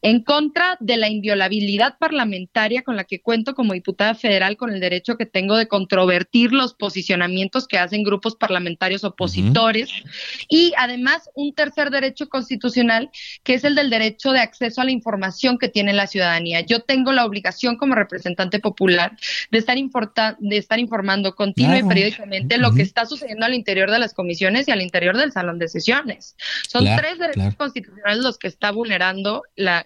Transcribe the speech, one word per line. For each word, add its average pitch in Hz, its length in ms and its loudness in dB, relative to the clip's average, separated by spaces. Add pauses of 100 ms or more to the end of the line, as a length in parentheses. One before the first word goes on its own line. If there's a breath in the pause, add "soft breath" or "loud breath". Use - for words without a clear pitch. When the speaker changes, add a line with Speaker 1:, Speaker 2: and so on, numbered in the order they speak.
Speaker 1:
en 226 240 4
contra 302 560 0
de 233 160 0
la 220 140 0
inviolabilidad 202 880 0
parlamentaria 226 840 -2
con 247 140 -4
la 190 80 -4
que - 160 -8
cuento 233 340 -2
como 220 200 0
diputada 196 400 0
federal, 202 420 0
con 233 160 -6
el 190 80 -6
derecho 180 380 -2
que 226 80 -2
tengo 196 320 0
de 226 100 0
controvertir 190 840 2
los 254 200 0
posicionamientos 185 960 -2
que - 80 -2
hacen 185 260 0
grupos 202 320 -2
parlamentarios 185 720 -2
opositores, 190 840 0
Speaker 2:
Ujú. - 180 -12 (400 loud breath)
Speaker 1:
y 339 300 6
además 254 560 -2
un 285 200 -4
tercer 294 360 0
derecho 269 400 -4
constitucional, 240 800 0 (340 loud breath)
que 254 100 2
es 247 100 -2
el 294 100 4
del 277 160 2
derecho 220 420 0
de 262 80 4
acceso 233 400 -4
a 254 40 2
la 262 60 0
información 226 680 -2
que 240 100 -2
tiene 202 240 0
la 202 140 2
ciudadanía. 170 560 0
Yo 233 180 0
tengo 262 320 0
la 247 140 4
obligación 208 500 -4
como 262 180 2
representante 185 640 -2
popular 185 600 0 (320 loud breath)
de 226 80 2
estar 233 180 0
importa-, 226 640 -2
de 208 160 -2
estar 214 220 -2
informando 202 560 -2
continua 185 420 2
y - 40 4
Speaker 2:
Claro. 202 80 2
Speaker 1:
periódicamente 196 680 0
lo 247 120 4
Speaker 2:
Ujú. 127 100 6
Speaker 1:
que - 40 6
está 233 220 0
sucediendo 226 400 -6
al 240 100 2
interior 196 360 0
de 226 80 4
las 226 160 0
comisiones 190 520 0
y 294 40 0
al 214 100 2
interior 180 380 0
del 285 140 2
salón 175 260 -4
de 165 100 -4
sesiones. 233 680 -4 (300 loud breath)
Son 240 180 2
Speaker 2:
Claro, 294 180 2
Speaker 1:
tres 330 160 -4
derechos 330 240 -2
Speaker 2:
claro. 202 140 0
Speaker 1:
constitucionales 214 680 -4
los 262 160 -2
que 196 100 -8
está 208 240 -4
vulnerando 196 720 -2 (100)
la, 180 320 0